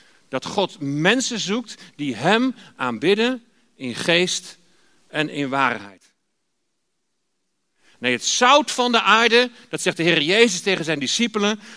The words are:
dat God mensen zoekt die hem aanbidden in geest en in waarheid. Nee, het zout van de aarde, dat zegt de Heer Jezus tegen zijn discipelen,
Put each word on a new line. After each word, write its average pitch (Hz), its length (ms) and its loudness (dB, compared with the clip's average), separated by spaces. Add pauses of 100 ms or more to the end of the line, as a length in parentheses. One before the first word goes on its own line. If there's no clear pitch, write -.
(280)
dat 131 160 -6
God - 360 -4
mensen 175 580 0
zoekt 196 360 -6 (220)
die 143 180 -6
hem 220 400 0 (220)
aanbidden 202 680 -2 (300)
in 123 200 -10
geest - 640 -2 (500)
en 151 200 -4
in 143 200 -6
waarheid. 110 640 -4 (1900)
Nee, 123 140 -2
het 120 120 -4
zout 269 460 4
van 247 220 0
de 226 80 4
aarde, 226 500 4 (180)
dat 156 120 -8
zegt - 160 0
de 170 60 -4
Heer 160 200 2
Jezus 185 380 4
tegen 170 240 -2
zijn 156 140 -2
discipelen, 208 600 -2 (160)